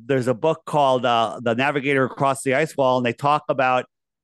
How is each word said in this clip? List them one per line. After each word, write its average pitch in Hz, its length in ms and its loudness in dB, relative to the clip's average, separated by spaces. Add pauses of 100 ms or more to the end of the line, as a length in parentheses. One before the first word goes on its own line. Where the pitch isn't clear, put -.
there's 127 220 0
a 127 60 0
book 156 320 -2
called, 131 400 2
uh, 113 360 0
The 117 140 0
Navigator 139 480 0
Across 135 400 -2
the 131 120 0
Ice 151 200 -2
Wall, 127 220 2
and 123 80 -2
they 117 80 0
talk 143 340 0
about 127 380 0 (380)